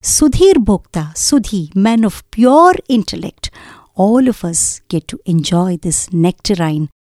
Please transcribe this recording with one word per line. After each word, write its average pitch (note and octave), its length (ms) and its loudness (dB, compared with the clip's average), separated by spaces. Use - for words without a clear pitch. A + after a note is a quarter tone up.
Sudhir E4+ 500 2
Bhokta, F#3 600 -2
Sudhi, G3 600 -2
men A3 300 2
of - 260 -6
pure D4 440 4
intellect, F3+ 640 -4
all A#3 340 2
of G3+ 160 -6
us - 420 -6
get D#3+ 200 -4
to - 180 -14
enjoy F3 520 0
this - 360 -6
nectarine E3 760 -2